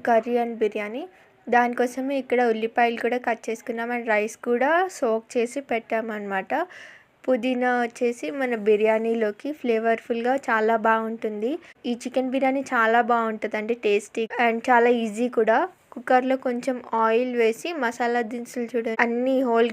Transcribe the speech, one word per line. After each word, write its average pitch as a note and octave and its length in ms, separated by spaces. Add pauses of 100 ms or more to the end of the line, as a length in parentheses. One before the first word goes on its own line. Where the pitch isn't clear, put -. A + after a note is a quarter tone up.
కర్రీ A#3+ 280
and A#3 200
బిర్యానీ. G#3+ 480 (460)
దానికోసమే B3 680
ఇక్కడ B3+ 240
ఉల్లిపాయలు A3+ 560
కూడా A#3 200
కట్ A#3 320
చేసుకున్నాం A#3 400
and A#3+ 180
రైస్ G#3+ 300
కూడా C#4+ 500
సోక్ A3+ 500
చేసి B3 240
పెట్టామన్నమాట. A3 920 (680)
పుదీనా B3 580
వచ్చేసి A#3+ 500
మన C4 240
బిర్యానీలోకి A3 960
ఫ్లేవర్ఫుల్‌గా A#3 840
చాలా A3+ 400
బాగుంటుంది. A3+ 760 (340)
ఈ A#3+ 80
చికెన్ B3+ 360
బిర్యానీ C4 320
చాలా A#3 400
బాగుంటుందండి, A3 720
టేస్టీ A3 540 (200)
and A3+ 120
చాలా A#3+ 300
ఈజీ A#3 400
కూడా. A3+ 280 (340)
కుక్కర్లో B3+ 460
కొంచెం B3 440 (120)
ఆయిల్ A3+ 420
వేసి A#3 380
మసాలా A#3+ 480
దినుసులు A#3+ 420
చూడండి, A3+ 360
అన్ని B3 420
హోల్ A#3 320